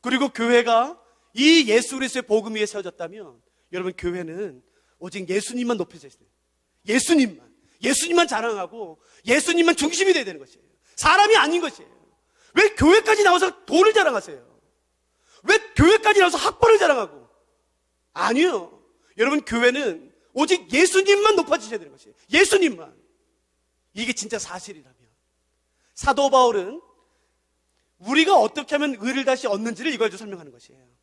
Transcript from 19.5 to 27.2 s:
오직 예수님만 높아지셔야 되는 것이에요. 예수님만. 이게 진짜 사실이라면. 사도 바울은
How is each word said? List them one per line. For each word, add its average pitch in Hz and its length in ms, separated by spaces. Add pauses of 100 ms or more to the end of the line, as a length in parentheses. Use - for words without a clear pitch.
오직 285 400
예수님만 392 640
높아지셔야 233 420
되는 151 140
것이에요. - 220 (180)
예수님만. 285 640 (1000)
이게 226 200
진짜 214 260
사실이라면. 165 580 (1000)
사도 277 360
바울은 247 500 (1200)